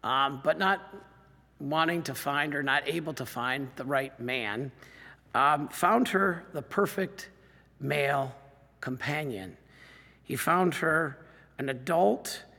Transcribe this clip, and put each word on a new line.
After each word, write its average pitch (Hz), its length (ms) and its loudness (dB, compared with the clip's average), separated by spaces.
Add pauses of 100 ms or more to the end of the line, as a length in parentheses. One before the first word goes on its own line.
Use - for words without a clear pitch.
um, 135 400 2
but 156 140 2
not 190 240 2 (760)
wanting 160 440 2
to 135 120 -4
find 143 400 -2
or 143 80 -2
not 139 240 2
able 160 260 -2
to 131 120 -6
find 127 500 -4
the 135 100 -10
right 135 340 -2
man, 120 520 -4 (640)
um, 143 320 4
found 220 400 4
her 190 460 0
the 151 80 -6
perfect - 680 -2 (500)
male 139 540 0 (460)
companion. 127 760 -6 (680)
He - 120 -6
found 175 400 4
her 156 440 0 (400)
an 139 100 -4
adult 170 760 0 (160)